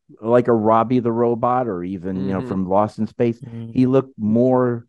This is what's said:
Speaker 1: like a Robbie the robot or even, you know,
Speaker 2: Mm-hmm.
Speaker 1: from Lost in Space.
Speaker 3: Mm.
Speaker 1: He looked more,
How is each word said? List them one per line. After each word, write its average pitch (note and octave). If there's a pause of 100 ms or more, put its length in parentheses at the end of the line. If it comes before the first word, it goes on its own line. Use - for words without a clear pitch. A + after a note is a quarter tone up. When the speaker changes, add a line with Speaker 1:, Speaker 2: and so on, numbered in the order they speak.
(220)
Speaker 1:
like A#2+
a A#2+
Robbie A2+
the A#2
robot A#2+
or F2+
even, F#2
you F#2+
know, F#2+
Speaker 2:
Mm-hmm. B2
Speaker 1:
from F#2+
Lost G#2
in A2
Space. A#2
Speaker 3:
Mm. A#2
Speaker 1:
He B2+
looked C3
more, A#2+